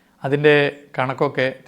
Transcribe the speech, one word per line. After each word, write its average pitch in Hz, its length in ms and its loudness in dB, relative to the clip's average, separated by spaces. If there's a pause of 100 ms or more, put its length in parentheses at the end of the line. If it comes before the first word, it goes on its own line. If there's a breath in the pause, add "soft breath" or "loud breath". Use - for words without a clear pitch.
(260 soft breath)
അതിൻ്റെ 147 300 4 (420)
കണക്കൊക്കെ 131 500 -2 (200)